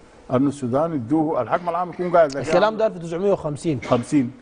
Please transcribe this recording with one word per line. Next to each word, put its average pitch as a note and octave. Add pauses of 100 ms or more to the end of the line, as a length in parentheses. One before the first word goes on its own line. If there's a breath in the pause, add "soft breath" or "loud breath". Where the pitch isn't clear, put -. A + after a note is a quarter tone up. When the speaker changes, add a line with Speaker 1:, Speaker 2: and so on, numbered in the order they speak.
(340 loud breath)
Speaker 1:
أنه C3
السودان C#3
يدوه D3+
الحكم E3+
العام F3
يكون F3
قاعد. D#3+
Speaker 2:
الكلام F3+
ده A3
ألف F#3+
وتسعمية E3+
وخمسين. D3+
Speaker 1:
خمسين. B2 (100)